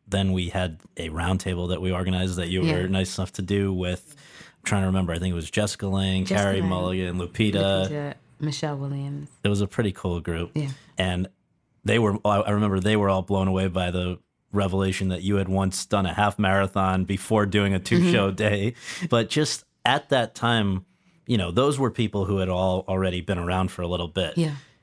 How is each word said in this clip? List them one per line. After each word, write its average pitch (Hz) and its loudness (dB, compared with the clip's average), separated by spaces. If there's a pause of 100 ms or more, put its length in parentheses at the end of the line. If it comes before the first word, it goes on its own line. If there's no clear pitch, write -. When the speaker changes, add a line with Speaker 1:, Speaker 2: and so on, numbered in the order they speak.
Speaker 1:
Then 98 2
we 90 0
had 87 -2 (180)
a 82 -6
roundtable 87 -2
that 87 -2
we 92 0
organized 92 0
that 87 -2
you 92 0
Speaker 2:
Yeah. 85 2
Speaker 1:
were 92 0
nice 95 0
enough 95 -4
to - -6
do 98 0
with, 90 -4 (440)
I'm - -20
trying 101 2
to - 2
remember, 92 2
I 82 -2
think 92 0
it - -4
was 82 -6
Jessica 104 -2
Lange, 95 0
Speaker 2:
Jessica 98 0
Speaker 1:
Carrie 95 2
Speaker 2:
Lange, 92 0
Speaker 1:
Mulligan, 90 -2
Lupita. 98 2
Speaker 2:
Lupita, 143 -6 (260)
Michelle 147 -4
Williams. 139 -8 (140)
Speaker 1:
It 104 0
was 101 0
a 101 0
pretty 107 -2
cool 87 -4
group. 85 -6
Speaker 2:
Yeah. 147 -4 (280)
Speaker 1:
And 92 0 (560)
they 110 4
were, 104 2
I, 104 4
I 107 -2
remember 104 2
they 104 2
were 101 4
all 95 2
blown 95 0
away 92 2
by 90 -2
the 90 -4 (340)
revelation 95 0
that 90 -4
you 101 0
had 95 0
once 95 0
done 98 2
a 85 -2
half 104 2
marathon 95 2
before 104 0
doing 101 2
a 92 0
two-show 170 2
Speaker 2:
Mm-hmm. 95 -2
Speaker 1:
day. 104 0 (360)
But 117 2
just - -2 (180)
at 135 0
that 123 2
time, 101 0 (400)
you 120 0
know, 87 -2
those 131 2
were 127 2
people 104 -2
who 98 0
had 92 0
all 92 0
already 92 0
been 87 -2
around 90 0
for - -8
a 87 -2
little 87 -4
bit. 85 -2
Speaker 2:
Yeah. 156 0 (280)